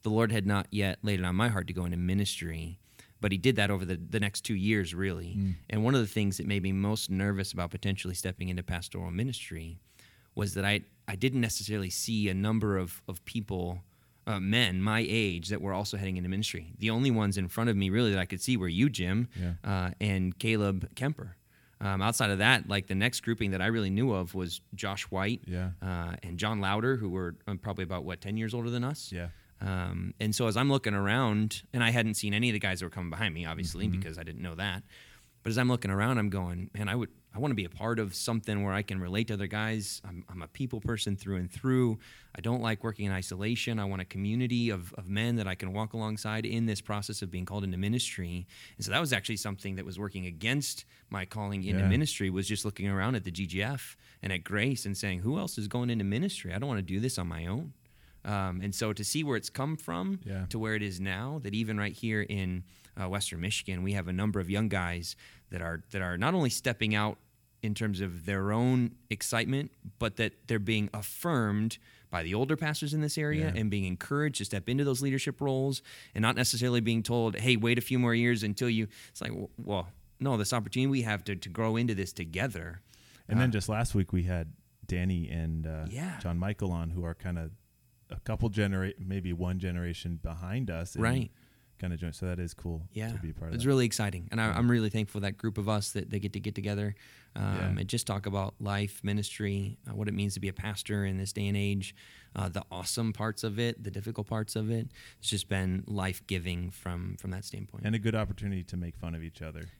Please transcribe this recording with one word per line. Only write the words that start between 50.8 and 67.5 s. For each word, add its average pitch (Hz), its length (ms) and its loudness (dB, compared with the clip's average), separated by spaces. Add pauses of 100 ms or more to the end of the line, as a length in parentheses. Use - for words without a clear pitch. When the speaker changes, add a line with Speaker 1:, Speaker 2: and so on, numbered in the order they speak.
Speaker 1:
my 95 160 -2
calling 101 380 -4
into 95 180 2
Speaker 2:
Yeah. 95 60 6
Speaker 1:
ministry, 104 420 4
was 95 180 0
just 107 160 -2
looking 101 240 -2
around 98 260 0
at 98 100 -2
the 95 60 -6
G 90 160 -4
G 92 160 -2
F 127 340 -4 (260)
and 95 100 -2
at 92 120 -2
Grace 117 420 0
and 98 100 -4
saying, 95 240 -2
"Who 127 180 0
else 196 200 -4
is 104 100 -4
going 120 220 -2
into 110 140 0
ministry? 107 500 -2
I 98 40 -2
don't 135 100 -4
wanna 110 140 0
do 92 180 -2
this 123 180 -2
on 90 100 -2
my 82 180 -4
own." 135 260 -4 (540)
Um, 95 360 -2
and 101 120 -2
so 107 200 0
to 107 100 -6
see 151 180 0
where 139 140 2
it's - 140 -4
come 147 260 -2
from 185 480 -2
Speaker 2:
Yeah. 95 240 -4
Speaker 1:
to 117 100 -2
where 110 160 0
it 107 80 2
is 95 160 -2
now, 101 440 -2
that 101 100 -4
even 110 240 0
right 104 160 0
here 110 300 0
in, 92 420 -2 (340)
uh, 98 80 -2
Western 95 360 -2
Michigan, 95 400 -2
we 95 100 0
have 95 160 -2
a 92 60 -2
number 101 260 2
of 87 80 -2
young 101 220 2
guys 87 440 -2 (360)
that 90 100 -6
are, 85 300 -4
that 98 100 -2
are 87 160 0
not 120 160 2
only 170 160 4
stepping 113 460 2
out 104 240 2 (440)